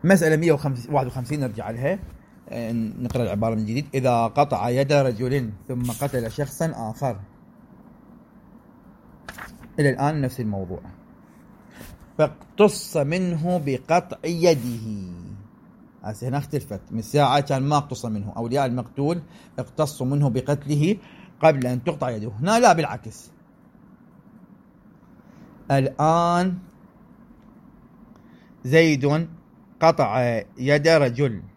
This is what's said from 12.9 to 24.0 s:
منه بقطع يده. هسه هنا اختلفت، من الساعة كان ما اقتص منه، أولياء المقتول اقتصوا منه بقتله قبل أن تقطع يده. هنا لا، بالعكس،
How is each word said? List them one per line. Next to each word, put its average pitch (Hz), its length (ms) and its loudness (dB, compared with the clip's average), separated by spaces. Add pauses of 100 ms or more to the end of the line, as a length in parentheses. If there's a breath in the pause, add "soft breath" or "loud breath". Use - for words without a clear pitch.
منه 170 720 0
بقطع 165 580 0
يده. 117 880 0 (920)
هسه 110 260 -8
هنا 131 100 -2
اختلفت، 139 420 -6 (100)
من 110 80 -6
الساعة 139 420 2
كان 139 220 -2
ما 147 140 2
اقتص 135 300 -4
منه، 101 300 -6
أولياء 123 300 -2
المقتول 139 560 -4 (360 loud breath)
اقتصوا 139 480 -4
منه 143 240 2
بقتله 143 680 0 (460 loud breath)
قبل 139 240 6
أن 123 180 -2
تقطع 139 260 -2
يده. 110 180 -6
هنا 165 320 0
لا، 226 120 8
بالعكس، 113 580 -4 (2500 loud breath)